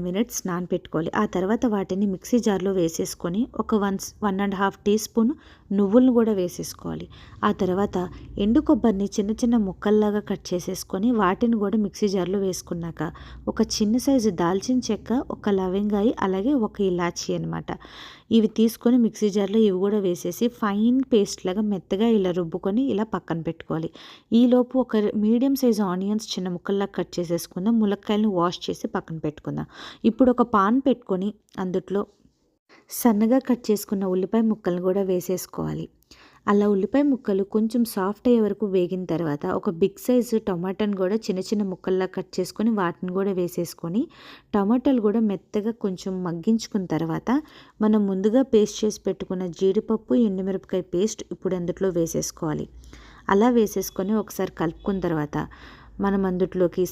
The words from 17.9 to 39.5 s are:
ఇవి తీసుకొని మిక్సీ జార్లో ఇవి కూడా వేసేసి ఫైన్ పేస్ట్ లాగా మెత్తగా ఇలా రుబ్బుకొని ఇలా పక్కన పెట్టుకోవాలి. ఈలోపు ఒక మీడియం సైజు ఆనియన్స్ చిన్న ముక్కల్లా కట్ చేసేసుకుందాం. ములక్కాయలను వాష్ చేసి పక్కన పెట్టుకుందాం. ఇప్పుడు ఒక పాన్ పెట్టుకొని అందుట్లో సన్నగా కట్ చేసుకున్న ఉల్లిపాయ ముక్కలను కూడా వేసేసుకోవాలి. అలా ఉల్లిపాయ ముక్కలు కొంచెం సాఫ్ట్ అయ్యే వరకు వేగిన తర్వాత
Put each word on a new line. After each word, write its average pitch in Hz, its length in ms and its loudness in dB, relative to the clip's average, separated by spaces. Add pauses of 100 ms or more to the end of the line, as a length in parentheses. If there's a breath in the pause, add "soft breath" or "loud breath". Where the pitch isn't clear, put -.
ఇవి 214 100 6 (120)
తీసుకొని 233 440 2
మిక్సీ 214 320 0
జార్లో 202 320 2
ఇవి 185 160 2
కూడా 202 240 0
వేసేసి 175 380 -2 (160)
ఫైన్ 220 360 2 (160)
పేస్ట్ 202 340 2
లాగా 185 140 -2 (120)
మెత్తగా 196 440 0
ఇలా 185 220 2
రుబ్బుకొని 180 420 -2 (120)
ఇలా 214 220 -2
పక్కన 165 320 -4
పెట్టుకోవాలి. 165 440 -6 (480 loud breath)
ఈలోపు 247 360 4 (100)
ఒక 220 120 -2 (280)
మీడియం 240 300 2
సైజు 226 280 2 (100)
ఆనియన్స్ 202 400 -2
చిన్న 185 140 -6 (100)
ముక్కల్లా 196 400 -2
కట్ 175 220 -6
చేసేసుకుందాం. 175 480 -4
ములక్కాయలను 214 680 2
వాష్ 175 300 0
చేసి - 280 -6
పక్కన 170 300 -6
పెట్టుకుందాం. 151 420 -6 (440 loud breath)
ఇప్పుడు 247 240 4
ఒక 240 100 2 (100)
పాన్ 214 320 4
పెట్టుకొని 208 440 0 (340)
అందుట్లో 185 380 -2 (880 soft breath)
సన్నగా 226 580 4
కట్ 240 220 0
చేసుకున్న 202 340 0 (100)
ఉల్లిపాయ 190 360 0
ముక్కలను 180 360 -2
కూడా 190 240 2
వేసేసుకోవాలి. 170 760 -4 (680 soft breath)
అలా 202 220 4
ఉల్లిపాయ 208 360 2
ముక్కలు 208 340 0 (120)
కొంచెం 220 260 0 (120)
సాఫ్ట్ 202 360 -2
అయ్యే 240 140 6
వరకు 202 220 -2 (100)
వేగిన 185 360 0
తర్వాత 160 340 -2 (120)